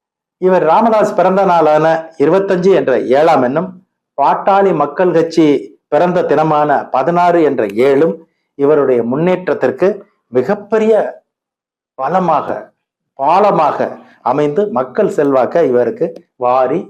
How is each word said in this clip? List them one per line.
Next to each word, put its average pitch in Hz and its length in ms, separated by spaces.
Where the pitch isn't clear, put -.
இவர் 185 220
ராமதாஸ் 214 520
பிறந்த 190 300
நாளான 160 760
இருபத்தஞ்சு 185 560
என்ற 135 260
ஏழாம் 143 420
எண்ணும், 151 280
பாட்டாளி 196 560
மக்கள் 147 380
கட்சி 165 340
பிறந்த 170 360
தினமான 147 640
பதினாறு 170 540
என்ற 123 240
ஏழும் 135 500
இவருடைய 139 480
முன்னேற்றத்திற்கு 151 840
மிகப்பெரிய 208 920
பலமாக, 156 500
பாலமாக 165 600
அமைந்து 147 480
மக்கள் 131 380
செல்வாக்க 139 560
இவருக்கு 123 420
வாரி 127 540